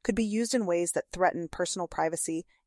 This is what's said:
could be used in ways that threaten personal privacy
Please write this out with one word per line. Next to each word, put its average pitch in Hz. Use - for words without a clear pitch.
could 208
be 220
used 220
in 233
ways 175
that -
threaten 170
personal 180
privacy 165